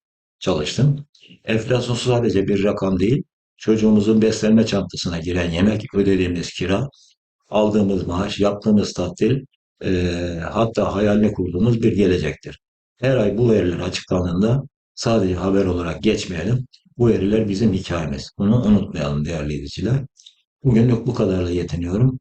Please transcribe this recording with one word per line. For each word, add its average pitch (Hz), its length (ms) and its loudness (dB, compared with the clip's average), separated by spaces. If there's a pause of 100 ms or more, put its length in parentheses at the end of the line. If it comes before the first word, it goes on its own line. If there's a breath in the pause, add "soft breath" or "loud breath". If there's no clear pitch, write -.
(380)
çalıştım. 90 680 0 (380 loud breath)
Enflasyon 117 500 -2
sadece 113 540 0
bir 98 160 0
rakam 95 360 0
değil, 123 220 2 (340)
çocuğumuzun 107 680 4
beslenme 110 440 4
çantasına 90 520 -4
giren 87 320 -2
yemek, 101 440 0
ödediğimiz 92 580 0
kira, 98 360 -2 (600 soft breath)
aldığımız 101 560 2
maaş, 90 340 -4
yaptığımız 101 520 2
tatil, 107 520 -2 (400)
e, 87 560 -2 (100)
hatta 104 440 -2
hayalini 104 380 2
kurduğumuz 104 500 0
bir 110 100 4
gelecektir. 82 680 -2 (360)
Her 127 200 0
ay 101 220 0
bu 120 120 4
veriler 90 280 2
açıklandığında 92 840 0 (320)
sadece 101 400 0
haber 95 300 0
olarak 87 380 -4
geçmeyelim. 104 640 -2 (320)
Bu 120 100 4
veriler 101 400 2
bizim 101 240 0
hikayemiz. 85 680 -6
Bunu 107 260 2
unutmayalım 76 600 0
değerli 76 280 -6
izleyiciler. 92 480 -4 (640 soft breath)
Bugünlük 117 420 2
bu 110 80 -2
kadarla 92 360 -2
yetiniyorum. 90 720 -2